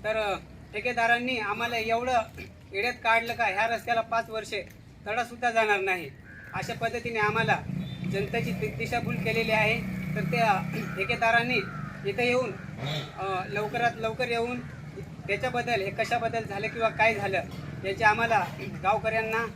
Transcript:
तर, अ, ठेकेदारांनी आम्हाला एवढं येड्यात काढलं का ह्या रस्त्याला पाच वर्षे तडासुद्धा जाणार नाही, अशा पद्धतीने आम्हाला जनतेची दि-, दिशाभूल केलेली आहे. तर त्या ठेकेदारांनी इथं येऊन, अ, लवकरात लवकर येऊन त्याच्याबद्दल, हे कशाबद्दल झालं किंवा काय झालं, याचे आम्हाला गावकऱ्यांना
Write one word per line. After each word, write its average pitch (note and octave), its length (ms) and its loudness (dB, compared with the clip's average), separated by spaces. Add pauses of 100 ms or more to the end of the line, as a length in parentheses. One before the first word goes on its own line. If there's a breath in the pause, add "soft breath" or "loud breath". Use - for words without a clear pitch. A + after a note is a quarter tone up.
तर, G#3+ 120 0
अ, G#3 200 0 (380)
ठेकेदारांनी A#3 640 2
आम्हाला A3+ 400 -2
एवढं A3+ 440 2 (520)
येड्यात A3+ 200 0
काढलं A#3 400 2
का A3+ 120 0
ह्या G#3 220 2
रस्त्याला A#3 340 0
पाच A3+ 280 0
वर्षे A3 320 -4 (460)
तडासुद्धा A#3 440 0
जाणार G#3+ 280 4
नाही, F#3 300 0 (440)
अशा - 200 -4
पद्धतीने A3+ 460 -2
आम्हाला G#3+ 380 4 (540)
जनतेची A3+ 400 -2
दि-, G#3+ 160 -2
दिशाभूल A3+ 480 -2
केलेली A3 360 0
आहे. A3 300 4 (340)
तर G#3+ 60 0
त्या A3 480 2 (280)
ठेकेदारांनी A#3 600 4 (520)
इथं G3+ 120 -2
येऊन, B3 300 2 (680)
अ, F#3+ 280 -2
लवकरात G#3+ 480 0
लवकर A3+ 320 -2
येऊन A#3 320 0 (400)
त्याच्याबद्दल, A#3 840 -2
हे G3 100 -2
कशाबद्दल A3+ 520 0
झालं G#3 240 -4
किंवा A3+ 220 2
काय A3 260 4
झालं, G3 260 0 (440)
याचे G3 180 -2
आम्हाला A3 420 6 (380)
गावकऱ्यांना A3 640 2 (100)